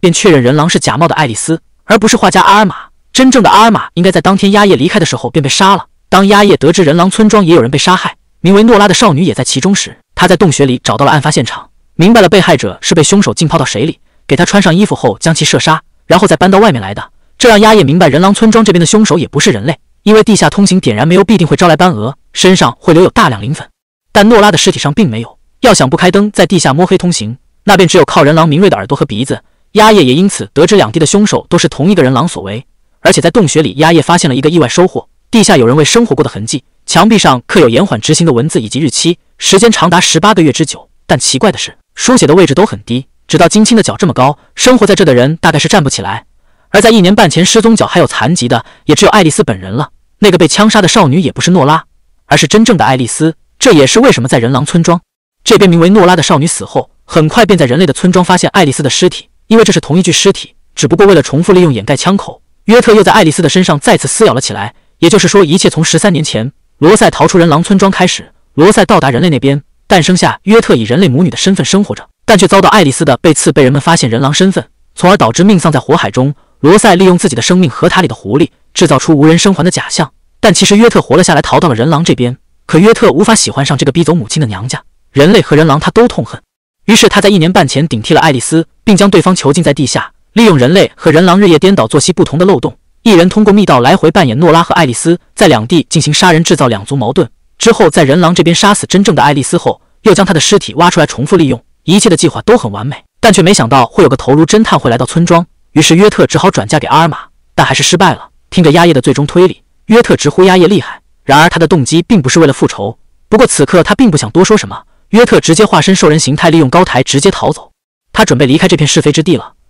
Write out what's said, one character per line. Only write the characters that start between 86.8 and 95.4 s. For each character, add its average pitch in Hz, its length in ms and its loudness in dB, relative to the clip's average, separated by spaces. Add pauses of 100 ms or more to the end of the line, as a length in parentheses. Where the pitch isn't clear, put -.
于 214 100 2
是 - 120 2
他 - 120 -2
在 202 80 0
一 202 100 2
年 165 140 0
半 180 160 0
前 143 180 -4
顶 110 160 -6
替 - 100 -4
了 147 80 2
爱 156 120 2
丽 120 80 -4
丝， 160 260 -2 (160)
并 202 140 2
将 196 120 2
对 185 140 2
方 180 140 0
囚 143 160 -2
禁 175 100 -2
在 143 100 0
地 139 140 -4
下， - 260 -6 (200)
利 226 140 2
用 170 120 2
人 123 140 2
类 180 240 0
和 - 160 0
人 160 120 2
狼 185 160 2
日 202 80 4
夜 156 120 2
颠 190 120 2
倒 - 140 -2
作 147 140 -2
息 180 120 -2
不 185 120 -2
同 - 120 -6
的 175 80 0
漏 185 140 2
洞， - 180 -8 (280)
一 226 80 2
人 175 160 4
通 214 160 0
过 202 80 2
密 202 120 2
道 151 140 2
来 135 180 2
回 160 140 0
扮 160 160 0
演 113 140 -4
诺 170 100 2
拉 165 140 2
和 - 100 -4
爱 180 100 0
丽 127 80 -2
丝， 165 240 -2 (200)
在 214 100 2